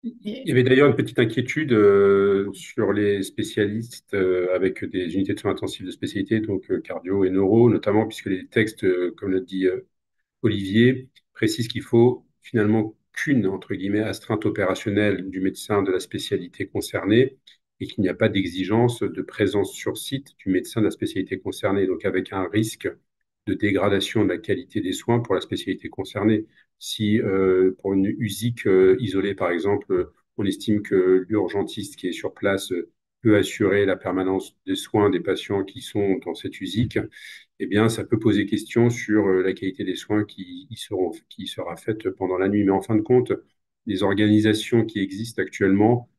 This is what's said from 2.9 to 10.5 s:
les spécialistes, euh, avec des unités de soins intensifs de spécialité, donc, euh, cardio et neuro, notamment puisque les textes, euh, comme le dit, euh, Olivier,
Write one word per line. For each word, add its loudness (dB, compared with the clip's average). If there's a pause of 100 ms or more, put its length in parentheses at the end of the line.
les 0
spécialistes, -4
euh, 2
avec -2
des -6
unités -2
de -14
soins -2
intensifs -8
de -10
spécialité, -4
donc, -4
euh, -2
cardio -4
et 2
neuro, 4
notamment 0
puisque -14
les -6
textes, -2
euh, 0
comme -6
le 0
dit, -2
euh, -2 (540)
Olivier, 2 (240)